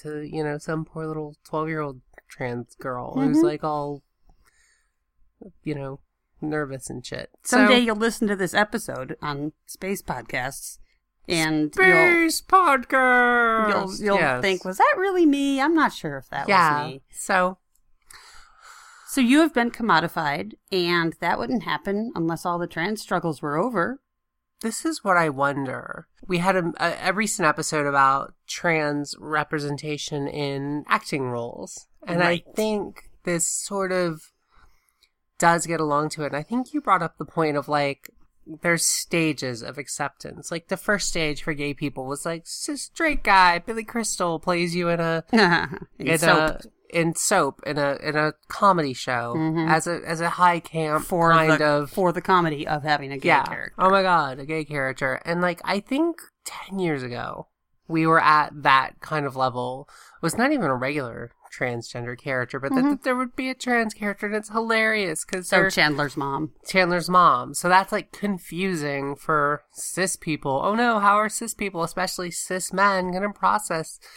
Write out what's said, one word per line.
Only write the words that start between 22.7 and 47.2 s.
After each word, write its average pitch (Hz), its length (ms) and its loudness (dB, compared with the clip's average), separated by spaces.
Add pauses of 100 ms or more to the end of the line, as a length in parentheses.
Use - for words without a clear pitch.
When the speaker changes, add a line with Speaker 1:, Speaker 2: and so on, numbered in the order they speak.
Speaker 2:
struggles 170 400 -4
were 147 160 -4
over. 220 440 -2 (600)
Speaker 1:
This - 240 -6
is 320 200 -4
what 190 120 4
I 165 140 4
wonder. 135 760 -4 (200)
We 180 120 0
had 185 180 2
a, 175 220 0
a, 170 320 -2
a - 40 0
recent 202 340 0
episode 151 380 0
about 139 480 2 (120)
trans 147 720 -2
representation 147 1120 -4
in 143 600 -4
acting 143 420 -4
roles. - 560 -10 (200)
And 175 140 -2
Speaker 2:
Right. 175 260 0
Speaker 1:
I - 80 -20
think 214 540 -4 (160)
this 170 240 -2
sort 196 440 -4
of 175 400 -4 (1080)
does 170 280 4
get 160 140 -4
along 151 300 0
to 156 140 -8
it. 139 40 -4
And 135 80 -6
I 147 60 -4
think 247 320 -6
you 294 60 -2
brought 185 220 2
up 160 140 -6
the 160 80 -8
point 151 320 -2
of, 143 120 -4
like, 143 420 -2 (520)
there's 170 240 2
stages 147 760 -2
of 131 160 -12
acceptance. - 720 -10
Like, 170 180 -8
the 190 80 -4
first 202 320 -2
stage 151 340 -2
for 165 120 -4
gay 143 200 -4
people 135 320 -6
was, 143 200 -6
like, 165 200 -6
cis - 360 -8
straight - 400 -2
guy, 185 380 6
Billy 226 240 -8
Crystal 190 560 -2
plays 175 340 -2
you 175 140 0
in 170 120 0
a 165 280 -2
Speaker 2:
<laughs> - 40 -4
In 175 760 2
Speaker 1:
in 160 100 2
Speaker 2:
Soap. 156 200 4
Speaker 1:
a, 156 220 0 (280)
in 165 280 0
Soap, 156 500 0